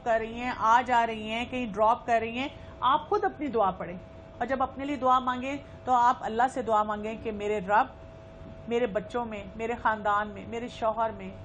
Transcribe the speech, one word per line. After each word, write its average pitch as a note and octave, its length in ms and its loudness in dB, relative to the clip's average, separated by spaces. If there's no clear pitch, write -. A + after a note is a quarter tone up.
कर A3+ 140 4
रही A3+ 140 -4
हैं, B3 180 -4
आ A3+ 300 6
जा A#3 220 4
रही A3 260 -4
हैं, A#3+ 220 -4
कहीं B3 200 -4
drop A3 360 4
कर A#3 140 4
रही A#3 160 -4
हैं, C#4 220 -6
आप C#4 260 4
खुद G#4 160 2
अपनी D#4 220 -2
दुआ G#3 240 2
पढ़ें। F3 280 -8
और A#3+ 60 -2
जब B3+ 140 0
अपने C4 240 -4
लिए C#4+ 120 -2
दुआ B3+ 220 4
मांगे, B3+ 360 -2
तो - 360 -6
आप A#3+ 320 6
अल्लाह A3+ 240 2
से B3+ 160 -2
दुआ G#3+ 200 4
मांगें G#3+ 400 -4
कि A3+ 80 -4
"मेरे G#3 280 -2
रब, G#3 360 2
मेरे A#3+ 180 2
बच्चों G#3+ 380 -2
में, G3+ 320 -10
मेरे A3+ 180 -2
ख़ानदान G#3 520 2
में, G3 200 -12
मेरे A#3 220 -6
शौहर A3 420 0
में, F#3+ 220 -10